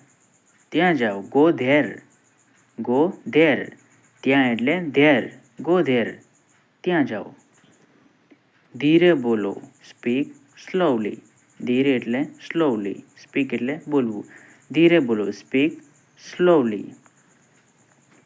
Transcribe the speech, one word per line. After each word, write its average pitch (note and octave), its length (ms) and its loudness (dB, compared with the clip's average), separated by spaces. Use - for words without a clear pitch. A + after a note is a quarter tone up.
ત્યાં E3+ 240 2
જાઓ. G#2 260 -2
Go C3+ 300 2
there. C3 380 0
Go A#2+ 220 0
there. C#3+ 340 2
ત્યાં C3 300 2
એટલે A#2+ 220 -2
there. C#3 360 2
Go E3+ 200 0
there. B2 300 -2
ત્યાં E3+ 220 0
જાઓ. G#2+ 280 -10
ધીરે E3 380 4
બોલો. A2+ 400 -2
Speak B2+ 440 -4
slowly. A#2+ 580 -2
ધીરે B2 340 0
એટલે A#2+ 260 -2
slowly. A#2+ 540 -2
Speak C3+ 300 -4
એટલે A#2+ 220 -4
બોલવું. A#2+ 360 -2
ધીરે E3 300 4
બોલો. A2+ 320 -2
Speak D3 400 -2
slowly. C#3 600 2